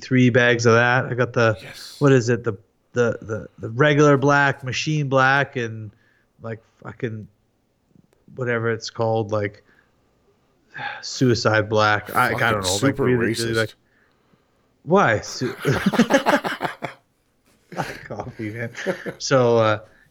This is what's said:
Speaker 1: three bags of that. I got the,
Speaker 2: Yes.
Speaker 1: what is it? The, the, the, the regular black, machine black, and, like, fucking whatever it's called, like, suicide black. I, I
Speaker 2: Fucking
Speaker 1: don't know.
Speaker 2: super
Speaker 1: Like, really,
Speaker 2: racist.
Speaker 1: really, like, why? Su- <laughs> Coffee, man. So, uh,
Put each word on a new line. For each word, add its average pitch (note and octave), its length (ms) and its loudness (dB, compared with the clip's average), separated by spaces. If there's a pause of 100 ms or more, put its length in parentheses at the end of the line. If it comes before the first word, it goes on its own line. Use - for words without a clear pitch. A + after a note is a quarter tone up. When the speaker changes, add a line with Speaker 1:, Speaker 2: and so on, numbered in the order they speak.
Speaker 1:
three B2+ 300 4
bags A#2+ 340 4
of A#2 80 6
that. A#2+ 320 4
I B2+ 80 -6
got A#2+ 200 -2
the, A2+ 280 2
Speaker 2:
Yes. - 380 -18
Speaker 1:
what C#3+ 120 4
is B2 180 4
it? A#2 140 -2
The, A2+ 100 -4 (400)
the, A#2+ 280 0
the, G2+ 260 -10 (120)
the A2+ 100 -10
regular C#3+ 480 4
black, C#3+ 460 2
machine D3 440 -4
black, C3+ 480 2
and, A2+ 360 -8 (500)
like, A2+ 180 -12 (240)
fucking A2+ 440 -10 (1080)
whatever A#2 360 -2
it's A2+ 180 -8
called, A2+ 420 -2
like, G#2 320 -6 (1400)
suicide A2 680 0
black. G#2+ 460 0
I, A#2+ 140 2
I - 20 -2
Speaker 2:
Fucking A2 160 -4
Speaker 1:
don't G#2+ 160 0
know. F2+ 60 -4
Speaker 2:
super B2+ 380 0
Speaker 1:
Like, B2 120 2
really, G#2+ 140 -2
Speaker 2:
racist. A#2 120 -4
Speaker 1:
really, A#2 80 -4
like, A2+ 220 -2 (1080)
why? D3 380 2
Su- - 320 -8 (100)
<laughs> D3+ 60 0 (2250)
Coffee, A2+ 440 -12
man. A#2 220 -10 (480)
So, B2 400 2
uh, G#2+ 200 2 (320)